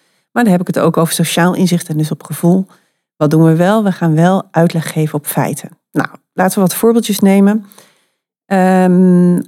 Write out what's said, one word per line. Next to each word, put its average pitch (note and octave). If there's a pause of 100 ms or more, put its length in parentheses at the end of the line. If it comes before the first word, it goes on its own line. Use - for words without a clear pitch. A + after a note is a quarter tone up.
(320)
Maar A#3+
dan G#3
heb F3+
ik F#3
het -
ook D#3+
over D#3+
sociaal F3
inzicht F3
en D3+
dus D3+
op -
gevoel. F3+ (500)
Wat D3+
doen D#3+
we D#3+
wel? G3+
We F#3+
gaan E3
wel F3+
uitleg E3
geven D3+
op -
feiten. - (220)
Nou, - (240)
laten F#3
we G#3
wat F3+
voorbeeldjes A3+
nemen. G3+ (800)
Ehm, F#3